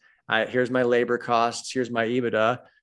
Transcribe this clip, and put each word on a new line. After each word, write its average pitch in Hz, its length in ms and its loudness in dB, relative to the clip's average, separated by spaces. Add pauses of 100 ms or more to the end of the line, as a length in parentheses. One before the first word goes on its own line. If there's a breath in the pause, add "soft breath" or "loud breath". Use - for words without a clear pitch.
(280 soft breath)
I, 110 180 0
here's 123 240 0
my 127 140 0
labor 120 340 2
costs. 117 560 -2
Here's 127 160 -2
my 117 160 0
ebitda." 117 540 0 (240 soft breath)